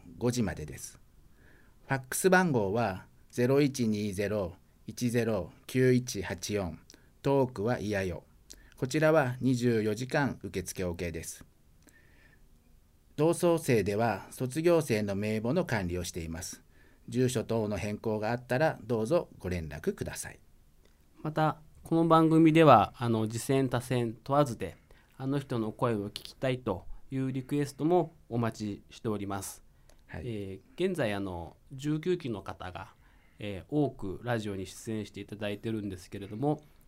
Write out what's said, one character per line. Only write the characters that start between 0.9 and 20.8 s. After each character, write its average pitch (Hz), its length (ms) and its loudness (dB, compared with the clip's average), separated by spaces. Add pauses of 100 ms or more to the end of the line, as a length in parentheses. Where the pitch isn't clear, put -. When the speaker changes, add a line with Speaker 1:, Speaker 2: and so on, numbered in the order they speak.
Speaker 1:
フ 135 60 -2
ァ - 20 2
ッ - 20 -2 (120)
ク - 60 -6
ス 190 140 4
番 185 220 6
号 104 200 2
は 104 340 -2 (260)
ゼ 120 160 2
ロ 135 120 4
一 123 280 2
二 104 240 -2
ゼ 101 160 -2
ロ 98 240 -2 (360)
一 120 220 -2
ゼ 117 140 2
ロ 104 260 -2 (160)
九 127 260 4
一 123 300 0
八 95 320 -6
四、 90 240 -4 (420)
ト 139 260 2
ー 127 40 -4
ク 101 140 -6
は 117 160 0
嫌 98 240 -2
よ。 87 180 -6 (540)
こ 139 100 -4
ち 151 140 -2
ら 156 100 6
は 139 300 4
二 127 160 2
十 117 260 2
四 107 140 0
時 123 100 -6
間 131 380 0
受 95 180 -6
付 92 220 -6
OK 87 260 -4
で 80 140 -8
す。 - 200 -14 (1700)
同 156 140 4
窓 170 280 4
生 123 240 2
で 101 140 0
は 107 340 0
卒 131 320 -4
業 170 200 6
生 107 200 0
の 101 140 -2
名 107 240 -2
簿 117 140 -2
の 175 100 0
管 101 240 -2
理 87 100 -4
を 87 60 -4
し - 80 -8
て 87 100 -8
い 80 60 -8
ま 82 120 -8
す。 - 220 -14 (460)
住 123 200 2
所 117 140 -2
等 113 240 -2
の 104 120 -2
変 104 200 -4
更 107 220 -2
が 107 100 -2
あ 120 40 0
っ 123 120 -6
た 127 120 0
ら 151 260 0
ど 113 160 0
う 110 60 0
ぞ 160 220 0 (120)
ご - 80 -6
連 87 200 -4
絡 73 240 -4
く - 120 -8
だ 82 100 -8
さ - 160 -10
い。 - 80 -18 (840)